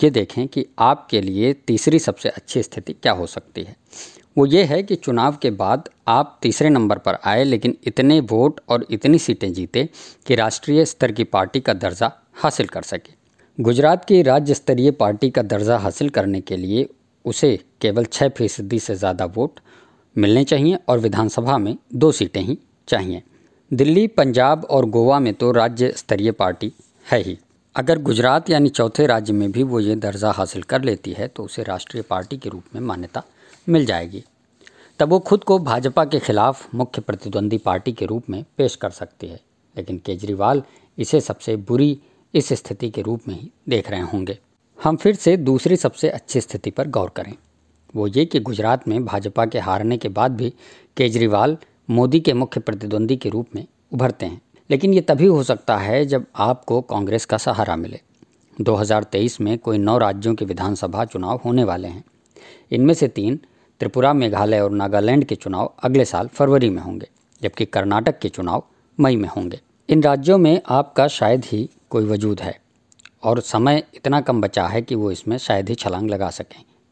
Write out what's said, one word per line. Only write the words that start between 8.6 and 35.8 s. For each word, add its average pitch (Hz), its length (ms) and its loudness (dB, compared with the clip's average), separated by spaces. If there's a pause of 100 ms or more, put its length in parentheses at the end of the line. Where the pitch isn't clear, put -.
और 120 220 0
इतनी 135 280 4
सीटें 98 340 -4
जीते 95 360 -4 (380)
कि 131 80 2
राष्ट्रीय 120 500 2
स्तर 123 280 -2
की 110 140 -2
पार्टी 95 340 -2
का 123 140 0
दर्जा 92 360 -2 (240)
हासिल 143 340 0
कर - 160 -10
सके। - 280 -10 (460)
गुजरात 135 460 4
की 185 180 6
राज्य 139 320 4
स्तरीय 131 380 2
पार्टी 107 380 0
का 123 140 0
दर्जा 107 340 0
हासिल 101 320 -2
करने 98 300 -2
के 95 160 -8
लिए 101 320 -2 (360)
उसे 117 340 0 (220)
केवल 113 240 0
छः 139 240 0
फीसदी 110 500 -4
से 107 160 -6
ज़्यादा 92 320 -4
वोट 107 340 -6 (560)
मिलने 107 280 4
चाहिए 156 340 2 (100)
और 123 100 4
विधानसभा 113 600 0
में 107 180 -4 (180)
दो 143 180 4
सीटें 95 280 -4
ही 104 180 -4 (300)
चाहिए। 92 340 -4 (480)
दिल्ली, 151 360 4
पंजाब 139 580 2
और 131 220 2
गोवा 117 340 4
में 120 140 0
तो 123 180 0
राज्य 120 440 2
स्तरीय 107 360 0
पार्टी 95 400 -4 (340)
है 117 160 2
ही। 95 160 -8 (360)
अगर 156 240 0
गुजरात 135 520 2
यानी 143 180 4
चौथे 131 380 0
राज्य 110 260 0
में 104 200 0
भी 120 100 0
वो 123 180 -2
ये 104 160 0
दर्जा 104 340 -2
हासिल 95 320 -4
कर 131 200 -2
लेती 101 300 -4
है 113 160 -8
तो - 160 -14
उसे 110 180 -10
राष्ट्रीय 104 400 -8
पार्टी 98 360 -6
के 123 100 -12
रूप 90 160 -14 (100)
में - 80 -10
मान्यता 90 400 -8 (460)
मिल 156 180 4
जाएगी। 92 360 -6 (800)
तब 151 80 2
वो 180 100 4
खुद 196 260 0
को 190 140 4
भाजपा 131 460 0